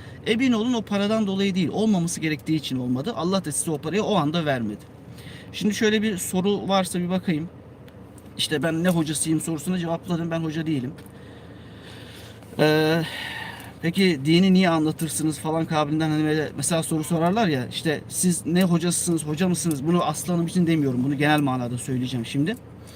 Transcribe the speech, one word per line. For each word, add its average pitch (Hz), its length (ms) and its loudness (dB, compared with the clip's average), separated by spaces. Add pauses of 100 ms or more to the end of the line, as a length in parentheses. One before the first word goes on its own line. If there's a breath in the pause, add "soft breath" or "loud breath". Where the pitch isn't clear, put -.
(260 loud breath)
emin 247 260 4
olun 233 220 2
o 233 80 0
paradan 202 460 0
dolayı 196 280 0
değil, 175 140 2
olmaması 180 500 2
gerektiği 156 360 -2
için 139 240 -2
olmadı. 123 360 -2
Allah 185 300 0
da 156 60 -4
size 165 200 -2
o 151 60 0
parayı 160 260 -2
o 202 120 2
anda 156 300 2
vermedi. 117 360 -2 (720 loud breath)
Şimdi 202 220 0
şöyle 214 260 2
bir 208 160 0
soru 190 500 0
varsa 190 320 2
bir 175 100 -2
bakayım. 180 400 0 (880)
İşte 147 260 -2
ben 160 200 0
ne 180 60 4
hocasıyım 160 520 0
sorusuna 170 380 -4
cevapladım, 165 520 -2
ben 165 80 -2
hoca 160 260 -4
değilim. 143 260 -2 (1700 loud breath)
Ee, 156 420 6 (800 loud breath)
peki 170 440 2
dini 175 280 6
niye 185 160 6
anlatırsınız 156 720 0
falan 160 260 0
kabilinden 156 440 2
hani 156 140 2
böyle 151 340 2
mesela 160 260 0
soru 156 200 0
sorarlar 175 440 2
ya, 131 200 0
işte - 420 -2
siz - 360 0
ne 175 180 4
hocasısınız, 170 600 2
hoca 151 260 0
mısınız? 156 380 0
Bunu 170 160 4
aslanım 170 440 -2
için 175 200 2
demiyorum, 135 360 2
bunu 143 140 0
genel 147 220 4
manada 127 380 -2
söyleyeceğim 127 480 -4
şimdi. 156 300 0 (400 loud breath)